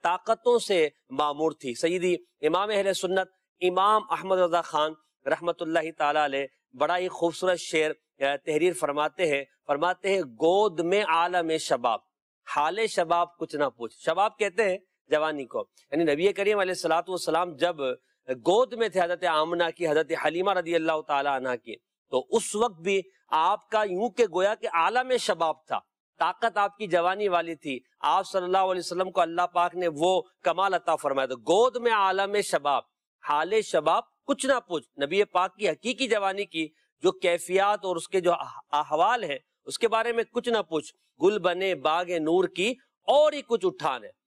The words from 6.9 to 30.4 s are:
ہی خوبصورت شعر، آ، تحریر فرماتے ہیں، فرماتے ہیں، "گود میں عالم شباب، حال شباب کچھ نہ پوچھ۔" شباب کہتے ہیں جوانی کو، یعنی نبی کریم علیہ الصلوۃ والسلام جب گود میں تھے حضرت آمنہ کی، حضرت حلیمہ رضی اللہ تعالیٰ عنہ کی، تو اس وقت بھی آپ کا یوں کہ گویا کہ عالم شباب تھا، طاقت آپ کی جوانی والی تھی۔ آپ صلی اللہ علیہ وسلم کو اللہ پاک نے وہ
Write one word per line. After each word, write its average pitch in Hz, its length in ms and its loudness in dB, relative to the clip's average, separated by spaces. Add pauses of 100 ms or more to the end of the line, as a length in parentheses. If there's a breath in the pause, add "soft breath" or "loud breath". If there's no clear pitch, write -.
ہی 180 100 -2
خوبصورت 170 520 -2
شعر، 156 320 0 (320)
آ، 143 120 0 (100)
تحریر 165 280 2
فرماتے 151 520 -2
ہیں، 139 200 0 (220)
فرماتے 175 460 0
ہیں، 190 80 2
"گود 165 580 2
میں 185 240 2
عالم 165 540 0
شباب، 123 420 0 (560)
حال 180 320 0
شباب 170 500 0
کچھ 156 180 -8
نہ 147 100 0
پوچھ۔" 120 300 -8 (100)
شباب 185 320 2
کہتے 202 320 0
ہیں 185 80 0 (300)
جوانی 151 380 0
کو، 110 200 -6 (260 soft breath)
یعنی 151 220 2
نبی 185 200 2
کریم 202 260 0
علیہ 185 120 0
الصلوۃ 170 360 -2
والسلام 170 480 -2
جب 165 200 0 (540)
گود 185 440 2
میں 220 160 -2
تھے 180 140 0
حضرت 170 200 -2
آمنہ 170 400 0 (140)
کی، 165 100 -2
حضرت 151 240 0 (140)
حلیمہ 175 260 0
رضی 170 240 -2
اللہ 160 320 0
تعالیٰ 143 280 0
عنہ 131 140 -4 (140)
کی، 113 120 -14 (340)
تو 131 200 -2
اس - 260 -2
وقت 208 260 -2
بھی 190 200 0 (280 soft breath)
آپ 180 400 0
کا 214 140 0
یوں 202 260 -2
کہ 226 240 2
گویا 196 220 2
کہ 220 180 -10
عالم 240 440 0
شباب 165 380 0 (120)
تھا، 110 120 -4 (400)
طاقت 185 380 0
آپ 202 200 -2
کی 214 100 -8
جوانی 180 400 0
والی 170 280 0
تھی۔ 139 240 -8 (200)
آپ 170 280 2
صلی 185 160 -2
اللہ 185 140 0
علیہ 185 280 0
وسلم 185 260 -4
کو 185 100 0
اللہ 170 200 0
پاک 175 340 0
نے 180 120 -2
وہ 170 340 2 (220 soft breath)